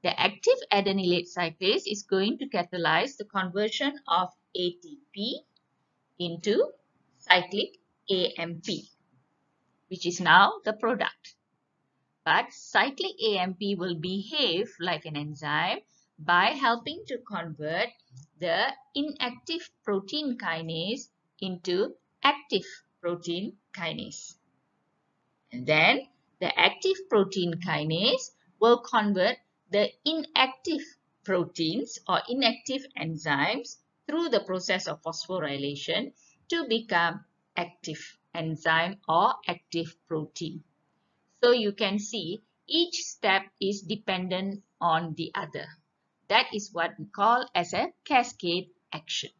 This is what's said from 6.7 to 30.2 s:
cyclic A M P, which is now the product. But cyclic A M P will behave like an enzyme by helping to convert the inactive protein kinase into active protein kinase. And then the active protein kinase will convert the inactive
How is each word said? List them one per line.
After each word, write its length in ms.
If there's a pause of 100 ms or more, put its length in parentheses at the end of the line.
cyclic 600 (300)
A 300
M 260
P, 240 (1000)
which 180
is 140
now 320 (120)
the 80
product. 600 (920)
But 280
cyclic 680
A 180
M 160
P 200
will 220
behave 800
like 280
an 100
enzyme 600 (400)
by 280
helping 600
to 100
convert 680 (500)
the 340 (220)
inactive 720 (160)
protein 540
kinase 680 (320)
into 540 (280)
active 420 (360)
protein 520 (240)
kinase. 580 (1160)
And 140
then 340 (400)
the 180
active 380 (140)
protein 440
kinase 760 (280)
will 200
convert 580 (340)
the 200 (140)
inactive 800 (400)